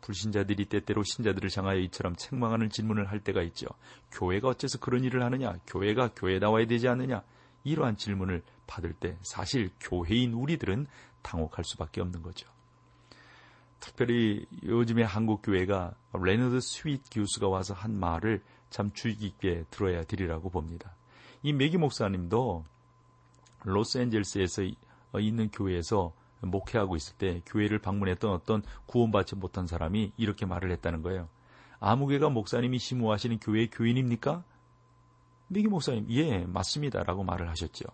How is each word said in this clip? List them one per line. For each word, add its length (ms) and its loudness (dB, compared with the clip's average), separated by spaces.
불신자들이 640 0
때때로 360 0
신자들을 540 0
향하여 240 0
이처럼 380 -2
책망하는 520 0
질문을 400 -2
할 120 -4
때가 220 0
있죠. 240 -8
"교회가 380 0
어째서 300 -4
그런 260 0
일을 180 0
하느냐? 320 -2
교회가 480 2
교회다워야 540 4
되지 220 2
않느냐?" 340 0
이러한 320 2
질문을 480 -2
받을 260 -6
때 280 -6
사실 580 -2
교회인 540 0
우리들은 540 -2
당혹할 420 -4
수밖에 380 -6
없는 200 -6
거죠. 260 -14
특별히 680 2
요즘에 400 4
한국 380 2
교회가 540 0
레너드 380 4
스윗 500 -6
교수가 380 0
와서 260 0
한 240 -4
말을 460 0
참 240 -2
주의 220 -4
깊게 540 -2
들어야 340 0
되리라고 460 -4
봅니다. 460 -8
이 120 0
매기 240 2
목사님도 880 0
로스앤젤레스에서 1000 2
이-, 120 -4
어, 60 0
있는 300 2
교회에서 640 0
목회하고 560 0
있을 180 -8
때 300 -2
교회를 340 2
방문했던 520 0
어떤 320 0
구원받지 500 4
못한 320 -4
사람이 500 0
이렇게 280 0
말을 260 -2
했다는 300 -2
거예요. 280 -4
"아무개가 500 4
목사님이 500 0
심호하시는 600 0
교회의 300 2
교인입니까?" 760 0
매기 200 2
목사님, 420 0
"예, 360 2
맞습니다." 580 -2
라고 200 -2
말을 260 -2
하셨죠. 440 -6